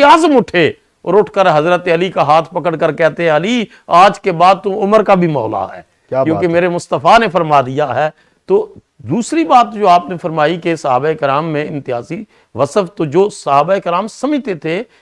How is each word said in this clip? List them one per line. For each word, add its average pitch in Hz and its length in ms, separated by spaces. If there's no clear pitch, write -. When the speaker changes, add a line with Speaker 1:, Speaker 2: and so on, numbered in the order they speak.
Speaker 1:
اعظم 311 340
اٹھے 156 340
اور 170 120
اٹھ 208 180
کر 185 260
حضرت 170 300
علی 175 240
کا 170 120
ہاتھ 156 300
پکڑ 165 220
کر 156 160
کہتے 156 320
ہیں، 165 80
"علی، 208 340
آج 180 320
کے 196 120
بعد 175 320
تو 196 200
عمر 208 200
کا 202 100
بھی 175 140
مولا 110 480
ہے، 90 60
Speaker 2:
کیا 127 80
بات 135 80
Speaker 1:
کیونکہ 160 200
Speaker 2:
ہے۔ 170 60
Speaker 1:
میرے 175 180
مصطفیٰ 175 500
نے 226 80
فرما 156 340
دیا 131 340
ہے۔" 151 140
تو 196 280
دوسری 226 460
بات 240 300
جو 208 140
آپ 175 220
نے 180 80
فرمائی 160 400
کہ 165 180
صحابہ 139 320
کرام 143 300
میں 151 180
امتیازی 135 560
وصف، 170 400
تو 165 100
جو 170 240
صحابہ 151 460
کرام 185 320
سمجھتے 262 460
تھے 170 300